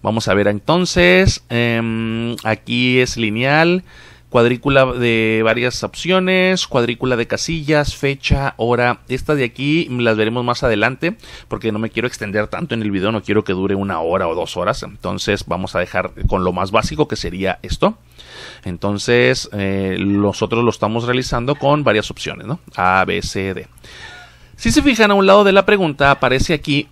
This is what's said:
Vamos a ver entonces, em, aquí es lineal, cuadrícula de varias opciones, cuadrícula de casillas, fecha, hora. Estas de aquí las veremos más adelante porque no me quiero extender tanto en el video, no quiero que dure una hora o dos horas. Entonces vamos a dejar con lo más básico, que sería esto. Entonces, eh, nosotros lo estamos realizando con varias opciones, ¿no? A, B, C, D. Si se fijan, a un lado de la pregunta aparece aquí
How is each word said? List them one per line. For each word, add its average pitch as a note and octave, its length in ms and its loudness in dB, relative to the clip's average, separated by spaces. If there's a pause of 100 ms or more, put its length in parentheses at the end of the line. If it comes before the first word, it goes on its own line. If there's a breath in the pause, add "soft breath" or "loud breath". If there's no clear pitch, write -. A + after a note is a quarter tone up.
Vamos A2 240 -2
a F#2+ 80 2
ver G2+ 120 2
entonces, F3+ 1000 2
em, A#2 920 -2
aquí B2 560 0
es B2 180 0
lineal, C#3 680 0 (460 loud breath)
cuadrícula B2+ 560 4
de A2+ 580 2
varias A#2 400 0
opciones, F#3 840 0
cuadrícula B2 480 0
de A#2 100 0
casillas, D3 720 -2
fecha, C#3 640 -2
hora. A#2+ 500 0
Estas D3 300 -2
de B2+ 80 0
aquí C#3+ 440 -2
las A#2 280 0
veremos A#2 280 0
más B2 160 -2
adelante B2 560 0 (300 loud breath)
porque A2 240 -4
no G#2+ 80 -4
me A2 100 -4
quiero A2+ 180 -4
extender G#2+ 380 -4
tanto G#2+ 300 -8
en A2 80 -4
el G#2 80 -2
video, G2 200 0
no G#2+ 120 -4
quiero G#2+ 200 0
que G2 100 -4
dure F#2+ 200 -2
una G2 280 -2
hora F2 260 0
o E2 80 -2
dos E2+ 200 -4
horas. F#2+ 280 -2
Entonces G2 640 -4
vamos F#2 280 -4
a F2 40 0
dejar F2+ 320 -4 (160)
con F#2 160 0
lo F2+ 100 0
más F#2 160 -4
básico, A2+ 380 0
que A2 80 -4
sería F#2 480 -4
esto. G3 340 -2 (680 loud breath)
Entonces, A2 880 0
eh, G2 480 -2
nosotros G2+ 640 0
lo A#2 60 4
estamos A2+ 360 -2
realizando B2 500 -2
con C#3+ 280 0
varias G#2+ 280 0
opciones, - 340 -10
¿no? C#3+ 140 -6 (160)
A, F#2 320 4
B, F#2 160 -2
C, F#2+ 320 -4
D. - 120 -12 (920 loud breath)
Si A3+ 140 0
se C#4+ 120 2
fijan, A3+ 260 4
a G3+ 60 4
un G3 100 4
lado G3+ 180 8
de G3 100 4
la G3 120 6
pregunta D3+ 460 2
aparece C3 420 2
aquí D3 380 -2